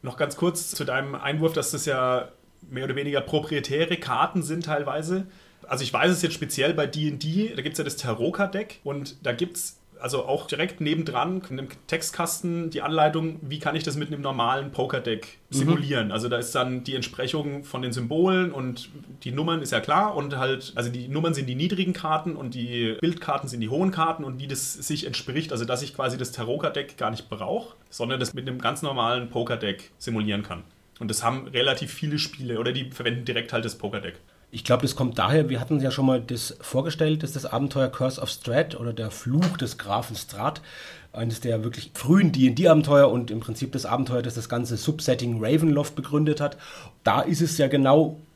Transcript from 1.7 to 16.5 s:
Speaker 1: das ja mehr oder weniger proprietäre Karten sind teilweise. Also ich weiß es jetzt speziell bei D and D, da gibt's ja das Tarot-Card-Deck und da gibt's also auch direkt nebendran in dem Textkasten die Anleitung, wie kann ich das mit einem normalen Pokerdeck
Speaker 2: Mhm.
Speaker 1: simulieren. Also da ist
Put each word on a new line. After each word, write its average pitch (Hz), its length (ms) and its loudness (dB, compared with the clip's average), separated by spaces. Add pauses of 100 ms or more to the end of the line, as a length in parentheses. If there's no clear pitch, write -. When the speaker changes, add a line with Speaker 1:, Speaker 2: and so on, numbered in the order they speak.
Speaker 1:
das 143 140 -4
ja 127 440 2 (420)
mehr 131 140 -6
oder 131 120 -2
weniger 143 240 0
proprietäre 151 760 0
Karten 143 460 0
sind 156 240 -4
teilweise. 156 600 -2 (400)
Also 131 180 -2
ich 117 80 -4
weiß 165 180 4
es 180 120 2
jetzt 160 120 0
speziell 143 400 0
bei 147 120 2
D 151 240 -2
and 135 120 -8
D, 196 320 0
da - 80 -6
gibt's - 160 -4
ja 156 60 -2
das 160 120 -6
Tarot-Card-Deck 196 880 -2
und 139 380 -8
da 139 100 -2
gibt's - 440 -6 (240)
also 127 260 -2
auch 135 200 0
direkt - 340 -4
nebendran 156 680 0
in 131 60 -6
dem 135 100 -8 (220)
Textkasten 170 800 -2
die - 120 -6
Anleitung, 156 600 2
wie 143 160 -8
kann 147 160 -2
ich 160 80 0
das 143 140 -2
mit 147 100 -2
einem 147 140 -6
normalen 135 500 0
Pokerdeck 123 680 -2 (120)
Speaker 2:
Mhm. 131 60 -2
Speaker 1:
simulieren. 135 560 2
Also 110 160 -2
da 120 80 2
ist 120 180 -4